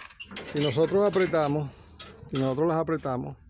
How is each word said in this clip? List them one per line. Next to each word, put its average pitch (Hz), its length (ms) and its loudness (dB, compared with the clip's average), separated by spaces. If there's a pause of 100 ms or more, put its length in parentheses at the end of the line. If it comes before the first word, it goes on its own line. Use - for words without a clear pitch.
(440)
Si - 140 -6
nosotros 160 480 4
apretamos, 156 640 2 (600)
si 139 80 -2
nosotros 131 280 2
las 160 120 2
apretamos 143 580 -2 (140)